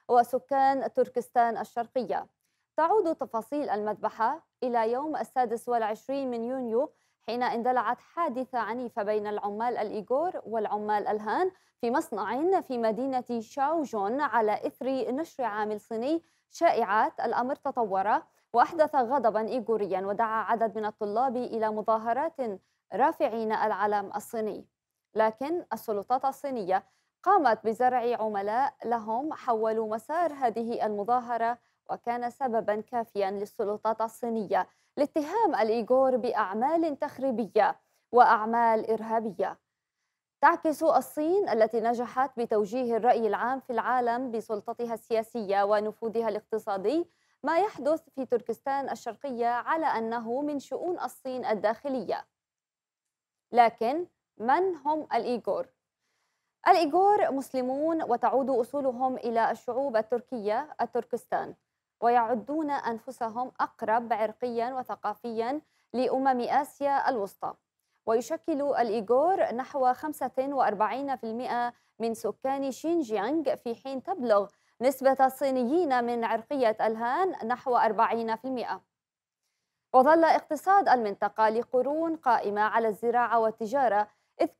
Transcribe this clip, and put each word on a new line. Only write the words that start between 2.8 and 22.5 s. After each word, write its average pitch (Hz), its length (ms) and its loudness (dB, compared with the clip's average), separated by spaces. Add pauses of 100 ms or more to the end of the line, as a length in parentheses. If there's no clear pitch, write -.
تفاصيل 254 540 -4
المذبحة 214 760 -2 (160)
إلى 233 280 0
يوم 285 240 -4
السادس 233 540 -4
والعشرين 240 640 -2
من 233 120 -4
يونيو، 254 480 -2 (360)
حين 240 160 -4
اندلعت 233 560 0
حادثة 254 600 -4
عنيفة 226 440 -6
بين 208 240 -2
العمال 208 500 -4
الإيغور 240 680 -4
والعمال 208 640 -2
الهان 214 440 -2 (300)
في 233 100 -2
مصنع 269 680 0
في 254 160 -6
مدينة 240 600 -2
شاوجون، 269 840 -2
على 220 460 0
إثر 262 440 -4
نشر 277 320 -6
عامل 214 360 -4
صيني 254 440 -4 (280)
شائعات 226 680 2
الأمر 247 360 -2
تطور 226 680 0 (320)
وأحدث 302 420 4
غضبًا 226 520 2
إيغوريًا، 196 540 -2
ودعا 214 420 0
عدد 220 340 0
من 214 80 -4
الطلاب 220 500 -2
إلى 220 340 -2
مظاهرات 226 640 -2 (600)